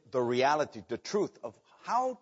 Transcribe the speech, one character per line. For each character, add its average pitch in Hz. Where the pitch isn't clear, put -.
the 131
reality, 123
the 117
truth 180
of 113
how 254